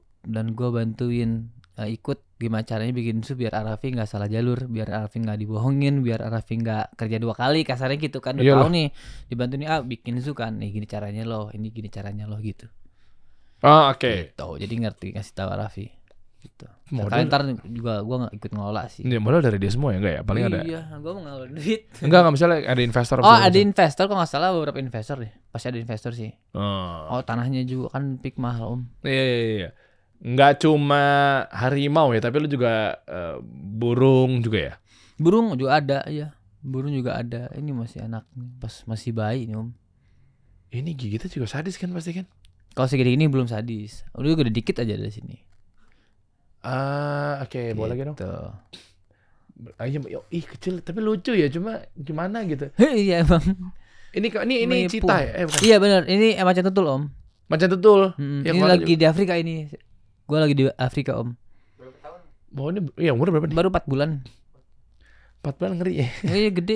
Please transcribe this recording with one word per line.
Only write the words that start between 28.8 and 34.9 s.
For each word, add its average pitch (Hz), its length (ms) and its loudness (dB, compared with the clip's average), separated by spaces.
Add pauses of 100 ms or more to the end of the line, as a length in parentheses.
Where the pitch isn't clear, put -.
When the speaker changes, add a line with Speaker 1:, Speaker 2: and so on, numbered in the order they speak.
Speaker 2:
Iya, 139 80 -4 (160)
iya, 120 120 0 (140)
iya. 95 160 -4 (520)
Nggak 135 400 6
cuma 143 420 4 (460)
harimau 143 640 2
ya, 113 100 2
tapi 117 180 0
lu 151 100 0
juga, 123 240 2 (300)
eh, 82 340 -8 (380)
burung 127 680 4
juga 110 200 0
ya? 69 140 -6 (420)